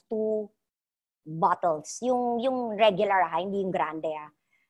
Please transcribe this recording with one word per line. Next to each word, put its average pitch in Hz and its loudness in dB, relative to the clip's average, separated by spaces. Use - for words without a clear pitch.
two 214 -2
bottles. 160 0
Yung, 247 0
yung 247 -2
regular, 196 4
ha? 165 -2
Hindi 196 -2
yung 185 -2
grande, 160 -2
ha? 151 -10